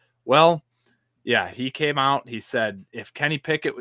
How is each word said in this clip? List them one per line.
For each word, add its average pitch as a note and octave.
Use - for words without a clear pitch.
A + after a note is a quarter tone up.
Well, D#3+
yeah, G#2+
he B2
came D3
out, C#3
he A#2
said, G#2
if A2
Kenny D3
Pickett, D#3